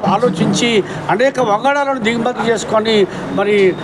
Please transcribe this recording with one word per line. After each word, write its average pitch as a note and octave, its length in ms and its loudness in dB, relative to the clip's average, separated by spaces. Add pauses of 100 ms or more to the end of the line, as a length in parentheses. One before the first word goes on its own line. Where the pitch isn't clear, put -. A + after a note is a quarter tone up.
ఆలోచించి G#3+ 760 0 (260)
అనేక B3+ 300 0
వంగడాలను C4 600 0
దిగుమతి A3+ 520 -2
చేసుకొని G#3+ 560 2 (260)
మరి G3 500 2